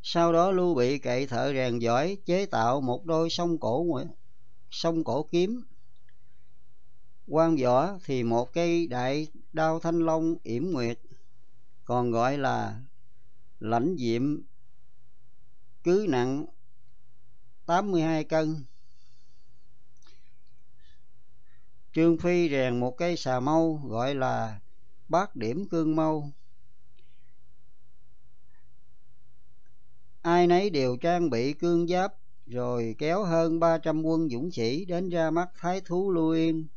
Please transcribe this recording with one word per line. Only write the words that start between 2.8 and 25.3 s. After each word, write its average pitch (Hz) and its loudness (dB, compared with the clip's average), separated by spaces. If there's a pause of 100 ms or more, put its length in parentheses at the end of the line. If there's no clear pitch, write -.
một 123 0
đôi 165 2
song 170 0
cổ 123 2
ngũ-, 160 0 (640)
song 165 0
cổ 131 0
kiếm. 190 0 (1600)
Quan 165 6
Võ 135 4
thì 127 0
một 117 2
cây 170 2
đại 131 -2 (240)
đao 160 2
thanh 165 2
long 160 2
yểm 123 -2
nguyệt, 120 0 (880)
còn 120 2
gọi 123 2
là 117 0 (800)
lãnh 120 2
diệm, 120 2 (1600)
cứ 190 4
nặng 131 0 (1200)
tám 196 2
mươi 170 4
hai 160 2
cân. 156 0 (3250)
Trương 165 8
Phi 175 4
rèn 127 2
một 127 0
cây 170 0
xà 127 0
mâu 156 2
gọi 123 0
là 117 0 (480)
bát 180 2